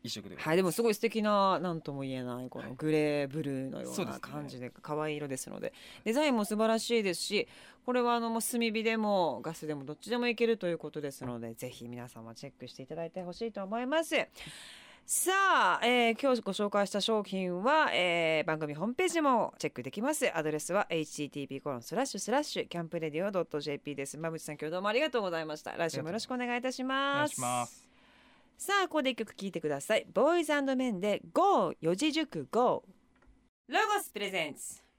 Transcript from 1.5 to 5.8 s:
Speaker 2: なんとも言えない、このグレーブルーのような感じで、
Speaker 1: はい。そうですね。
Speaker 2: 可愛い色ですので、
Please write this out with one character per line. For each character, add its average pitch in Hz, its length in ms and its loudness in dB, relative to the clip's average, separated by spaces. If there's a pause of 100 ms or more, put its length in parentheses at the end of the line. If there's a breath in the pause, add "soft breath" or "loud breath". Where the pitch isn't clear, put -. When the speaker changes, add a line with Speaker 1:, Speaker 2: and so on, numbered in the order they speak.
Speaker 2:
な 175 140 -2
ん 160 80 -4
と 143 140 -8
も 139 80 -6
言 135 100 -6
え 127 100 -4
な 123 200 -6
い、 127 80 -10
こ 127 100 -10
の 127 140 -10
グ 156 160 -2
レ 147 340 4
ー 139 40 -4
ブ 151 140 -4
ル 135 260 -4
ー - 20 -8
の - 100 -8
よ 127 100 -8
う 185 140 -4
な 135 140 -6
感 - 20 -10
じ - 60 -
で、 - 60 -
Speaker 1:
は - 20 -
い。 - 0 -
そ 151 60 -6
う - 20 -10
で 139 80 -10
す 127 100 -12
ね。 123 120 -10 (100)
Speaker 2:
可 151 180 -4
愛 151 140 -2
い - 20 -4
色 147 120 -6
で 131 100 -6
す - 100 -10
の 50 100 -10
で、 - 140 -6 (320 loud breath)